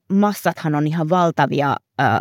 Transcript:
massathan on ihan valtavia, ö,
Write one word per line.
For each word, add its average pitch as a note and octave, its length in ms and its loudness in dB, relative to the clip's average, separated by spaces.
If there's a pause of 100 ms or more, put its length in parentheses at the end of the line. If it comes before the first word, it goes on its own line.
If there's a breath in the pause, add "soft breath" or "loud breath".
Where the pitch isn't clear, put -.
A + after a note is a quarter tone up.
(140)
massathan G3 640 0
on D3 120 0
ihan D#3 220 -2
valtavia, D#3 680 0 (260)
ö, - 20 2 (180)